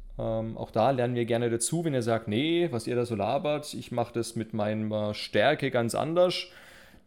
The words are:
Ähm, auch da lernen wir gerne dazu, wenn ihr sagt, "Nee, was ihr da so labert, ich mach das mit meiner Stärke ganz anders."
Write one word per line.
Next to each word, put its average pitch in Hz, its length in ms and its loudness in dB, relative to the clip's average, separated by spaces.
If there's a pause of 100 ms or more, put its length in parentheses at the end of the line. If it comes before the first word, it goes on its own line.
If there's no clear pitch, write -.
(200)
Ähm, 113 380 -4
auch 117 140 -10
da 113 200 4
lernen 123 240 0
wir 120 100 2
gerne 117 240 2
dazu, 156 360 0
wenn 151 80 0
ihr 127 80 2
sagt, 113 260 0
"Nee, 160 440 2
was 113 160 -4
ihr 123 80 -2
da 120 100 2
so 113 100 -2
labert, 139 580 -2
ich - 180 -10
mach 120 200 -2
das - 240 -4
mit 110 180 -6
meiner 107 600 0
Stärke 135 580 2
ganz 117 240 0
anders." 165 520 2 (600)